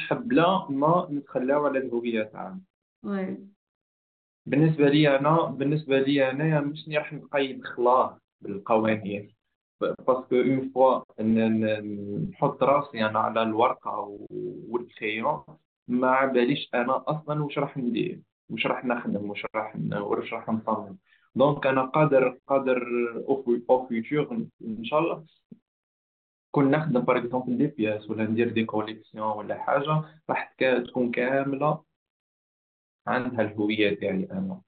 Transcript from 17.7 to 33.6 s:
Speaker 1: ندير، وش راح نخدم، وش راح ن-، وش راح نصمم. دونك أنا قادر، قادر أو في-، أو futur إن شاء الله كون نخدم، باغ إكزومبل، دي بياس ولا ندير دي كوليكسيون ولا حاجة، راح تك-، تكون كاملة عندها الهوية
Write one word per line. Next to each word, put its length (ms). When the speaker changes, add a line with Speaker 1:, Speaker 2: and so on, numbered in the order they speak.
Speaker 1:
ندير، 420
وش 180
راح 180
نخدم، 440
وش 160
راح 200
ن-، 180
وش 400
راح 160
نصمم. 480
دونك 320
أنا 180
قادر، 520
قادر 300
أو 140
في-، 260
أو 180
futur 580
إن 220
شاء 160
الله 260
كون 200
نخدم، 280
باغ 180
إكزومبل، 400
دي 100
بياس 420
ولا 140
ندير 260
دي 160
كوليكسيون 720
ولا 260
حاجة، 400
راح 280
تك-، 300
تكون 240
كاملة 720
عندها 340
الهوية 580